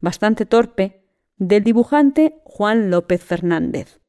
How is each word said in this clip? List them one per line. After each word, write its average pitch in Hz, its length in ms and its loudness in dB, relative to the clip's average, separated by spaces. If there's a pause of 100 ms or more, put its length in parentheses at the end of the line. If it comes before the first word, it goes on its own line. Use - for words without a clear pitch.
bastante 208 440 -2
torpe, 226 640 -2 (300)
del 196 260 2
dibujante 285 800 2
Juan 208 460 -2
López 175 340 0
Fernández. 170 840 -4